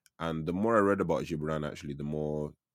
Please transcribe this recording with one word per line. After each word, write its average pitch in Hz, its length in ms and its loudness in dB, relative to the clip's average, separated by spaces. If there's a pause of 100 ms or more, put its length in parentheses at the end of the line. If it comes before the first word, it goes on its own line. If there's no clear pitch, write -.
(180)
and 80 280 -4
the 87 60 -2
more 110 240 2
I 104 40 8
read 98 200 6
about 85 240 2
Gibran, 76 420 -2
actually, 73 280 -8
the 71 100 -6
more, 76 480 -4 (220)